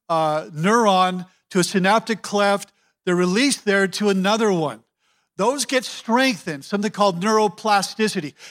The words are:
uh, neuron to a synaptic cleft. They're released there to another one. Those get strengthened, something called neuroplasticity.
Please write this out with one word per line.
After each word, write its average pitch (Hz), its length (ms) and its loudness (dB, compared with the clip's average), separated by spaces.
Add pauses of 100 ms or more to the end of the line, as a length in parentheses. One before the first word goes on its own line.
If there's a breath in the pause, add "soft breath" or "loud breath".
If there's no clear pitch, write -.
uh, 160 440 0
neuron 185 720 2 (240 soft breath)
to 190 100 0
a 175 40 2
synaptic 208 580 0
cleft. 202 500 0 (340)
They're 185 100 0
released 185 500 0
there 196 220 2
to 202 220 -2
another 202 440 0
one. 143 280 -4 (540)
Those 240 300 -2
get 262 180 -2
strengthened, 226 800 -2
something 208 280 -4
called 196 280 0
neuroplasticity. 208 1120 0 (180 loud breath)